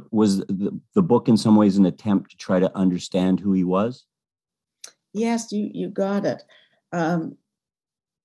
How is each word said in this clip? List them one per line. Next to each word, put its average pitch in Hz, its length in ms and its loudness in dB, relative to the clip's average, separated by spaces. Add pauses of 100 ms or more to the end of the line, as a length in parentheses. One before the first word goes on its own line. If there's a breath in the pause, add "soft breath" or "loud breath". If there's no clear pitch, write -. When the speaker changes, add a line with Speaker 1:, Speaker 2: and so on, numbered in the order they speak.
Speaker 1:
was 107 300 2
the, 95 380 -6 (160)
the 101 80 4
book 113 260 2
in 117 80 6
some 107 200 4
ways 101 220 4
an 98 80 6
attempt 98 440 -2
to - 60 -20
try 92 240 -2
to 92 160 -2
understand 92 640 -2
who 98 120 -2
he 92 120 0
was? 98 400 -2 (1120)
Speaker 2:
Yes, 226 360 -4
you, 208 220 -4
you 180 160 -6
got 196 380 -4
it. - 160 -4 (500 soft breath)
Um, 165 460 -4 (840)